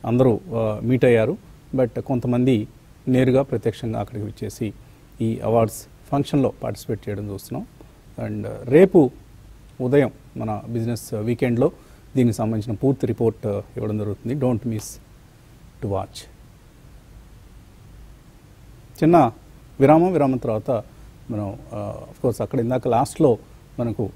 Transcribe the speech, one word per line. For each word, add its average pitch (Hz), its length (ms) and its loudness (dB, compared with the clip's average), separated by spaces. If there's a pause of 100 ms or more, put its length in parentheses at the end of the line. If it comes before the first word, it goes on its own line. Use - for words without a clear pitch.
అందరూ, 120 420 4
ఆ, 113 360 -4
మీట్ 123 220 2
అయ్యారు. 120 320 4 (380)
But 123 260 -2
కొంతమంది 123 680 0 (400)
నేరుగా 127 340 4
ప్రత్యక్షంగా 113 580 -4
అక్కడికి 104 260 -8
విచ్చేసి 104 480 -8 (480)
ఈ 113 180 -2
అవార్డ్స్ 110 460 2 (260)
ఫంక్షన్‌లో 139 420 0 (100)
పార్టిసిపేట్ 107 460 -8
చేయడం 101 240 -8
చూస్తున్నాం. 135 340 -10 (580)
And, 107 220 -8
ఆ, 107 160 -10
రేపు 151 480 6 (720)
ఉదయం 127 300 2 (260)
మన 110 320 -6
బిజినెస్ 117 440 -6
వీకెండ్లో 120 580 0 (440)
దీనికి 120 220 2
సంబంధించిన 110 380 -4
పూర్తి 131 320 0
రిపోర్ట్, 113 400 -2
ఆ, 101 140 -4 (160)
ఇవ్వడం 107 200 -4
జరుగుతుంది. 113 480 -4
Don't 127 180 -2
miss 113 200 -6 (1000)
to 107 60 -6
watch. 95 380 -8 (2750)
చిన్న 156 280 6 (480)
విరామం, 160 340 6
విరామం 139 240 2
తర్వాత 110 340 -4 (600)
మనం, 104 280 -6 (140)
ఆ, 104 220 -10 (160)
of - 120 -12
course, 120 200 -2
అక్కడ 127 160 -4
ఇందాక 120 280 -2
లాస్ట్లో 123 500 2 (420)
మనకు 113 360 -4